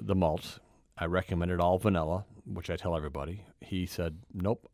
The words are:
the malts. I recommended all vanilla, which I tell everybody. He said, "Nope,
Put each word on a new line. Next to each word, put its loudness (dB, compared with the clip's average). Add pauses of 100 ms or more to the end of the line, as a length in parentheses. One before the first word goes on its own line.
the 0
malts. 0 (380)
I -2
recommended 0
all 6
vanilla, 2 (200)
which -8
I -2
tell -2
everybody. -6 (160)
He -2
said, -4 (160)
"Nope, -2